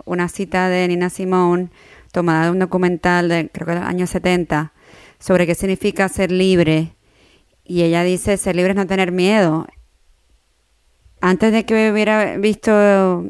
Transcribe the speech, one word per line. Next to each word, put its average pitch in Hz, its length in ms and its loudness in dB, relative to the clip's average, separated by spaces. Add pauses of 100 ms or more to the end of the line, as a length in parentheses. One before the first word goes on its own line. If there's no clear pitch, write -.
una 175 240 -4
cita 185 400 -4
de 180 180 0
Nina 180 220 0
Simone 180 580 0 (420)
tomada 165 360 0
de 170 60 0
un 185 60 0
documental 180 720 0
de, 165 240 -2
creo 170 140 -10
que 170 80 -4
de 175 60 -4
los 185 80 -6
años 180 200 -4
setenta, 170 640 -2 (460)
sobre 180 280 2
qué 170 80 0
significa 196 540 -2
ser 180 240 -2
libre. 175 600 2 (720)
Y 175 160 -2
ella 170 200 2
dice, 185 360 0
"Ser 185 180 -4
libre 180 140 2
es 196 60 -2
no 196 100 0
tener 185 260 -2
miedo". 180 540 2 (1500)
Antes 185 320 2
de 220 140 0
que 220 240 2
hubiera 214 480 0
visto 202 920 2